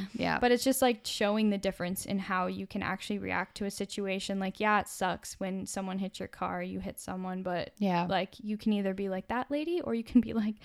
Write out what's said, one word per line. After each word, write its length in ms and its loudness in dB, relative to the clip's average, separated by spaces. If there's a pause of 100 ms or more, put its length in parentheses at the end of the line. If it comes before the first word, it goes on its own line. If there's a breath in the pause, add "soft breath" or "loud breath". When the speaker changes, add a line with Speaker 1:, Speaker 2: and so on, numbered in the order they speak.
(140)
Speaker 1:
yeah. 260 0
Speaker 2:
But 120 6
it's 120 4
just, 180 4
like, 240 4
showing 440 2
the 80 2
difference 480 -2
in 140 -2
how 280 0
you 200 -6
can 160 -4
actually 360 -4
react 380 -4
to 80 -4
a 60 -2
situation. 680 -4
Like, 200 -2
yeah, 220 4
it 60 -4
sucks 520 -4
when 260 -4
someone 340 -4
hits 200 -6
your 80 -6
car, 340 -4
you 200 -6
hit 180 -8
someone, 420 -6
but 360 -2
Speaker 1:
Yeah. 300 4
Speaker 2:
like, 320 0
you 180 -4
can 160 2
either 200 2
be 140 -2
like 220 -4
that 200 -2
lady 320 0
or 140 0
you 80 0
can 160 8
be 140 0
like 320 0